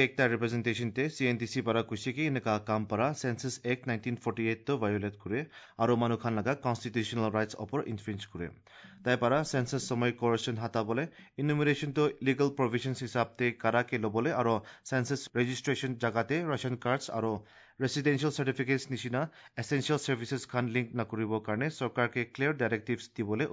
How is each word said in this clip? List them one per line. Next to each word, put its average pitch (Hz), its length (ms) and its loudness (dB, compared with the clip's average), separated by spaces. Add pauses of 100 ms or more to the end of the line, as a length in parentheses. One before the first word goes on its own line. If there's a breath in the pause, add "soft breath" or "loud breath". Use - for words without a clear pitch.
একটা 135 240 0
ৰিপ্ৰেজেণ্টেশ্যন 117 640 0
তে 131 80 2 (120)
চি 135 160 0
এন 117 100 0
টি 117 100 -2
চি 135 160 0
পৰা 113 220 4
কৈছে 117 260 -4
কি 151 160 -2
এনেকা 117 220 0 (160)
কাম 107 120 2 (100)
পৰা 110 140 2 (160)
চেন্সাছ 123 320 -2 (180)
এক্ট 127 180 -2
নাইনটিন 113 340 -2
ফৰ্টি 113 280 0
এইট 113 160 -4
তো 139 140 2
ভায়লেট 104 420 0
কৰে 107 160 -2 (440 loud breath)
আৰু 120 180 6
মানুহ 117 220 2
খান 120 160 0
লগা 117 140 0 (120)
কনষ্টিটিউচনেল 113 600 0 (100)
ৰাইটছ 107 160 0 (100)
ওপৰ 135 160 -2 (140)
ইনফ্ৰিঞ্জ 101 280 -6 (100)
কৰে। 85 160 -6 (580 loud breath)
তাই 123 180 4
পৰা 127 160 4 (120)
চেন্সাছ 120 300 0 (100)
সময় 120 300 2
কৰেকশ্যন 117 420 2
হাতাবলৈ, 117 420 0 (360 loud breath)
ইনুমাৰেশ্যন 147 560 2
তো 151 60 4 (240)
লিগেল 135 220 4 (100)
প্ৰভিজনছ 123 460 0
হিচাপতে 117 400 0 (180)
কাৰাকে 120 400 2
ল'বলৈ 113 280 2 (100)
আৰু 117 120 4 (360 loud breath)
চেন্সাছ 131 320 0 (180)
ৰেজিষ্ট্ৰেশ্যন 127 520 0 (120)
জাগাতে 117 320 2 (160)
ৰেচন 127 220 -2 (100)
কাৰ্ডছ 131 220 0 (120)
আৰু 113 140 0 (520 soft breath)
ৰেচিডেঞ্চিয়েল 139 540 2
চাৰ্টিফিকেটছ 135 460 0 (100)
নিচিনা 123 280 -2 (400 loud breath)
এচেঞ্চিয়েল 139 440 0
চাৰ্ভিচেছ 120 460 -2
খান 123 140 0 (100)
লিংক 120 120 0 (120)
নকৰিবৰ 110 480 -2
কাৰণে 110 200 0 (120)
চৰকাৰকে 120 420 0 (120)
ক্লিয়াৰ 143 280 0
ডাইৰেক্টিভছ 113 440 0 (120)
দিবলৈ 107 360 0